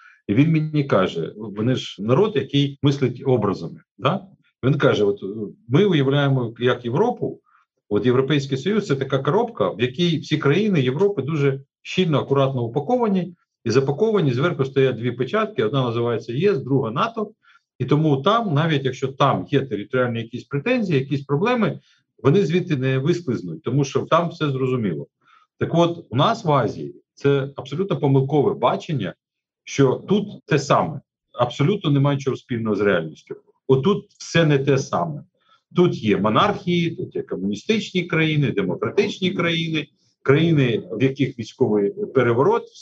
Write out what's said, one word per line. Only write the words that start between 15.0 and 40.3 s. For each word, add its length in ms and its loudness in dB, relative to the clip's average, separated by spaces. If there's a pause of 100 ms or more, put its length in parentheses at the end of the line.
печатки: 520 -2
одна 180 0
називається 500 -4
єс, 260 0
друга — 340 -2
нато, 400 -4 (460)
і 60 -4
тому 380 2
там, 320 2
навіть 300 0
якщо 240 -4
там 420 0
є 100 2
територіальні 580 -2
якісь 260 -10
претензії, 540 -2
якісь 260 -4
проблеми, 560 0 (420)
вони 220 4
звідти 320 0
не 220 0
вислизнуть, 640 -4
тому 220 0
що 160 -2
там 280 0
все 220 -4
зрозуміло. 560 -2 (520)
Так 160 -2
от, 360 2
у 60 -6
нас 280 0
в 80 2
Азії 420 -2 (200)
це 420 0
абсолютно 440 -6
помилкове 540 2
бачення, 600 -2 (500)
що 440 2
тут 380 -2
те 120 2
саме, 420 0 (320)
абсолютно 580 0
немає 260 2
нічого 200 -4
спільного 400 -4
з 40 -2
реальністю. 560 -2 (320)
Отут 380 2 (120)
все 280 0
не 120 4
те 200 2
саме. 460 -4 (500)
Тут 280 2
є 140 2
монархії, 760 0
тут 260 -10
є 60 -4
комуністичні 800 -2
країни, 480 0
демократичні 800 -2
країни, 560 -2 (360)
країни, 600 2 (100)